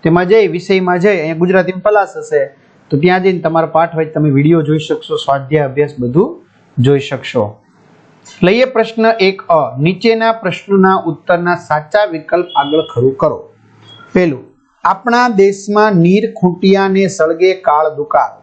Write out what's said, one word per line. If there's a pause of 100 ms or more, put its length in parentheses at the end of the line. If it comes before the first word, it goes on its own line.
તેમાં
જઈ,
વિષયમાં
જઈ,
અહીંયા
ગુજરાતીમાં
પલાસ
હશે (440)
તો
ત્યાં
જઈને
તમારા
પાઠ
હોય
તમે
વીડિયો
જોઈ
શકશો,
સ્વાધ્યાય
અભ્યાસ
બધું (380)
જોઈ
શકશો. (880)
લઈએ
પ્રશ્ન
એક
અ.
નીચેના
પ્રશ્નના
ઉત્તરના
સાચા
વિકલ્પ (100)
આગળ (140)
ખરું
કરો. (640)
પહેલું, (400)
આપણા
દેશમાં
નીર
ખૂંટિયાને
સળગે
કાળ
દુકાળ.